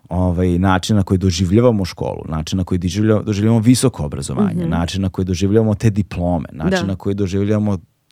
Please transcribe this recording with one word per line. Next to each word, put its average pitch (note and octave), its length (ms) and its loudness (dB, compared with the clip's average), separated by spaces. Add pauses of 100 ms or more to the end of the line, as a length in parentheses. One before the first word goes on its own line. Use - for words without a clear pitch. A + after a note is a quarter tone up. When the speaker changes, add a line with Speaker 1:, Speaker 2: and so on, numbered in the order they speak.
Speaker 1:
ovaj, F2+ 420 0
način F#2 460 2
na G2 60 4
koji F#2+ 160 2
doživljavamo G2 680 2
školu, G1+ 420 -6
način D#2 320 -4
na F2+ 60 -2
koji F2+ 160 -2
doživlja-, G2+ 420 2
doživljavamo G#2+ 380 2
visoko A#2+ 440 2
obrazovanje, D2 520 -4
Speaker 2:
Mhm. E2+ 140 -4
Speaker 1:
način E2+ 320 -2
na F#2+ 60 0
koji F#2 160 -4
doživljavamo G2+ 500 2
te A2+ 160 0
diplome, F2+ 600 -2
način E2 280 -2
Speaker 2:
Da. G2 60 -2
Speaker 1:
na F#2+ 100 -2
koji G2+ 180 -4
doživljavamo G2+ 640 0 (340)